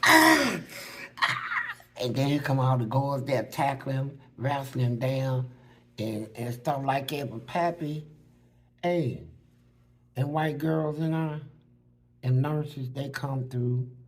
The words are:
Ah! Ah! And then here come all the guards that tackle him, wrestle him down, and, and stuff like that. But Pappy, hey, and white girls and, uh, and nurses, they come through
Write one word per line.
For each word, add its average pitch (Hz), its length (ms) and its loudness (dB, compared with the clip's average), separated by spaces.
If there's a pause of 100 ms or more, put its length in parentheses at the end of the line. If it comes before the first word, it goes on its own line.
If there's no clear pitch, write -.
Ah! 302 560 8 (580)
Ah! - 580 -4 (260)
And 123 140 -2
then 135 120 2
here 147 120 2
come 139 200 0
all 127 180 4
the 120 80 2
guards 135 400 0
that 131 260 0
tackle 139 400 0
him, 135 280 -2 (180)
wrestle 131 440 -2
him 120 160 2
down, 131 520 0 (480)
and, 107 380 -4
and 120 180 -4
stuff 139 300 -2
like 135 260 0
that. 143 200 -4
But 113 160 -10
Pappy, 170 600 -2 (800)
hey, 170 400 0 (920)
and 143 160 0
white 156 260 0
girls 156 420 0
and, 160 160 0
uh, 156 220 -2 (840)
and 127 180 4
nurses, 147 500 -2
they 139 180 -6
come 135 400 -4
through 123 400 -2 (180)